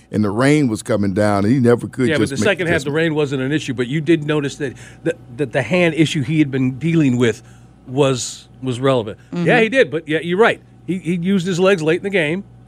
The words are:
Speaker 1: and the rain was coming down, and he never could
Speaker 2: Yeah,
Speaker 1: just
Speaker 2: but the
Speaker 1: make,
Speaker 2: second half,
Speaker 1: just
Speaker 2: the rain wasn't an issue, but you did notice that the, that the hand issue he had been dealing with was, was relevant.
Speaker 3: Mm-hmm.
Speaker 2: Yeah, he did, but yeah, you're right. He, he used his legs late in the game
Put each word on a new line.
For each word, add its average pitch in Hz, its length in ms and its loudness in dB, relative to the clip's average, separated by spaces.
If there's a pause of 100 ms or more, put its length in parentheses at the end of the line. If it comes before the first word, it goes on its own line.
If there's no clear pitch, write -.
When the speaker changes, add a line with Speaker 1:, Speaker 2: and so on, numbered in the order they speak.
(100)
Speaker 1:
and 107 140 0
the 101 60 0
rain 139 380 2
was 107 140 -4
coming 101 300 -2
down, 104 320 0
and 107 80 2
he 139 80 2
never 117 260 2
could 127 220 -2
Speaker 2:
Yeah, 151 80 0
Speaker 1:
just - 160 0
Speaker 2:
but 135 60 -6
the - 20 -2
Speaker 1:
make, - 120 2
Speaker 2:
second 180 160 -4
half, 170 80 2
Speaker 1:
just 139 100 -6
Speaker 2:
the 147 40 -4
rain 160 240 -2
wasn't 143 280 -2
an 131 100 -2
issue, 147 220 -4
but 123 120 -2
you 143 140 -4
did 160 240 0
notice 147 320 -2
that 135 160 -6 (320)
the, - 100 -2 (220)
that 123 160 -4
the 147 80 0
hand 165 340 2
issue 151 280 2
he 139 160 0
had 151 120 2
been 131 280 -2
dealing 151 400 2
with 117 240 0 (440)
was, 131 640 -2 (140)
was 127 180 -4
relevant. 123 380 0 (140)
Speaker 3:
Mm-hmm. 170 140 -2
Speaker 2:
Yeah, 226 140 4
he 226 80 2
did, 220 220 2
but 151 180 -6
yeah, 151 120 -2
you're 175 180 -2
right. 214 240 2 (240)
He, 175 140 -2
he 170 160 -2
used 180 300 0
his 180 140 -2
legs 190 220 4
late 160 160 0
in - 60 -8
the 196 40 -6
game 185 360 -2 (240)